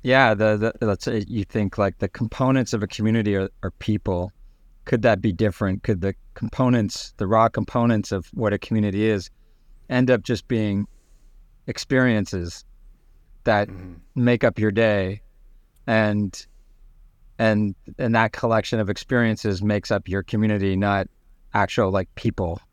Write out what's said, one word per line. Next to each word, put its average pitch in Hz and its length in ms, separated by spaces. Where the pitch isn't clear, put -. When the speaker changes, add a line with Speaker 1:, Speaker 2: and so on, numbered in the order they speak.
Speaker 1:
Yeah, 127 320
the, 107 440
the, 120 60
let's 101 180
say 113 240
you 101 180
think, 101 340
like, 98 180
the 101 100
components 131 680
of 107 100
a 107 40
community 110 480
are, 95 140
are 95 80
people. 98 600
Could 120 160
that 107 180
be 101 140
different? 98 480
Could 98 200
the 98 120
components, 120 840
the 104 100
raw 110 220
components 113 600
of 95 240
what 107 180
a 101 60
community 104 480
is, 104 240
end 127 220
up 120 100
just - 260
being 104 400
experiences 110 1000
that 104 240
Speaker 2:
Mm-hmm. 92 260
Speaker 1:
make 120 280
up 120 140
your 107 140
day, 104 500
and, 107 580
and, 107 360
and 117 180
that 113 160
collection 113 480
of 101 100
experiences 110 720
makes 104 300
up 101 160
your 95 160
community, 104 520
not 98 320
actual, 101 360
like, 95 240
people. 90 460